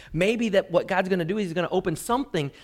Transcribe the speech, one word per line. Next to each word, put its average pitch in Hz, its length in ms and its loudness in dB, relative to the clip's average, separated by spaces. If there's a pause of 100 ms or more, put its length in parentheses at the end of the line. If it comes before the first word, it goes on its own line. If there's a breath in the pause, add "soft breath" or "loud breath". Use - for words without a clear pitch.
(140)
maybe 220 360 2
that 190 220 2
what 175 160 2
God's 185 220 0
gonna 180 160 0
do 196 120 -2
is 208 80 0
he's 165 80 -6
gonna 170 160 0
open 185 260 -2
something 196 540 -2 (140)